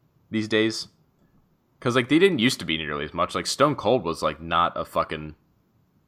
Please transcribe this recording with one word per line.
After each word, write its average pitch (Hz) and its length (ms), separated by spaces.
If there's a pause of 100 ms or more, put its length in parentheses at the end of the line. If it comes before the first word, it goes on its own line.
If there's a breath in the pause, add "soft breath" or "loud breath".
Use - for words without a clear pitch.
(320)
these 110 160
days. 110 400 (920)
'Cause, 120 160
like, 127 140
they 147 80
didn't 180 220
used 123 200
to 92 60
be 80 120
nearly 76 280
as - 80
much. 87 220
Like, 90 100
Stone 143 300
Cold 107 280
was, 82 200
like, 76 180
not 85 340
a 82 80
fucking, 78 520 (720)